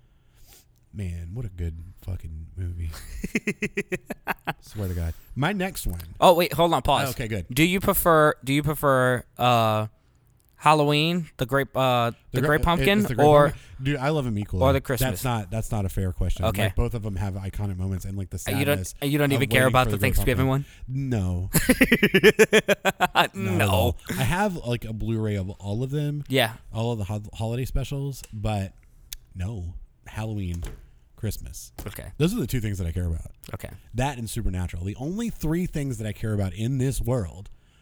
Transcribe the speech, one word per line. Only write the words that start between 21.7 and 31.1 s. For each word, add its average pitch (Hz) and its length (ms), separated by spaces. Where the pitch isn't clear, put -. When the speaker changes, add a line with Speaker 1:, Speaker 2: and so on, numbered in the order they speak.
Speaker 1:
Not - 20
at - 180
Speaker 2:
No. 190 340
Speaker 1:
all. 110 280
I 180 120
have, 175 340
like, 120 300
a 113 80
Blu-ray 107 420
of 92 140
all 101 320
of 131 80
them. 147 380
Speaker 2:
Yeah. 123 260
Speaker 1:
All 113 200
of 113 60
the 101 60
ho-, 104 180
holiday 117 320
specials, 139 560
but 104 400
no. 90 400
Halloween, 101 560